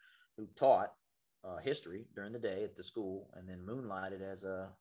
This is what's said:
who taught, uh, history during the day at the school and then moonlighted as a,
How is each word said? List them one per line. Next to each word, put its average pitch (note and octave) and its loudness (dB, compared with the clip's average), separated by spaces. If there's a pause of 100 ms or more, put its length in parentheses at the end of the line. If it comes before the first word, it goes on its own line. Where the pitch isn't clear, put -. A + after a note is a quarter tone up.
(360)
who A2 -8
taught, A2 8 (500)
uh, F2+ -6
history A#2 -2
during G#2 -6
the A#2+ -4
day G2+ 0
at G#2 -4
the F#2+ -10
school G2 -4
and F#2 -12
then F2+ -8
moonlighted F#2+ -4
as F#2+ -6
a, F#2+ -2 (120)